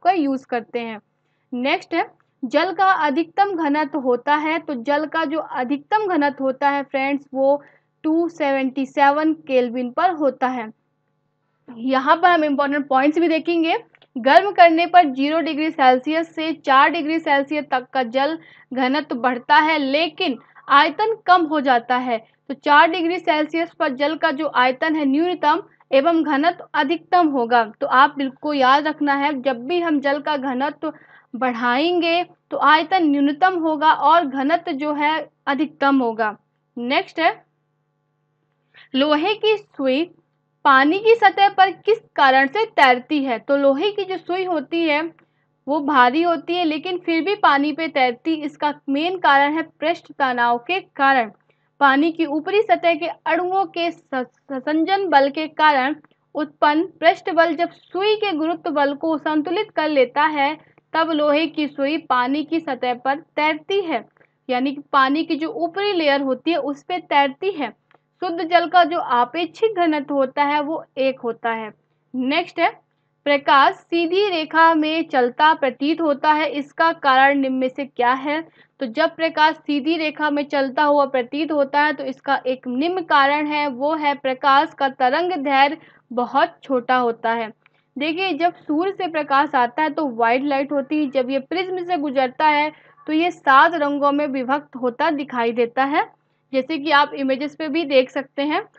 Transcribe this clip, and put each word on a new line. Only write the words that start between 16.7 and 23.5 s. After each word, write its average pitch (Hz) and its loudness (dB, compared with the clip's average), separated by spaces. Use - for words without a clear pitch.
degree 320 -2
Celsius 285 -2
तक 254 -4
का 262 0
जल 269 -2
घनत्व 269 -2
बढ़ता 254 0
है, 311 4
लेकिन 294 -2
आयतन 320 2
कम 359 6
हो 302 -2
जाता 247 0
है। 247 -2
तो - -14
चार 294 6
degree 349 -2
Celsius 330 -2